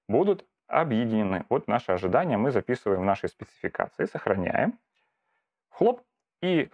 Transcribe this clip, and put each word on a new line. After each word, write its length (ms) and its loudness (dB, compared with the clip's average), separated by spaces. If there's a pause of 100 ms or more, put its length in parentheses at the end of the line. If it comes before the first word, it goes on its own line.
будут 380 2 (200)
объединены. 800 0
Вот 180 0
наше 260 0
ожидание 460 0
мы 120 0
записываем 520 -2
в 20 -2
нашей 240 0
спецификации, 800 -6
сохраняем. 720 -2 (920)
Хлоп. 320 0 (380)
И 340 0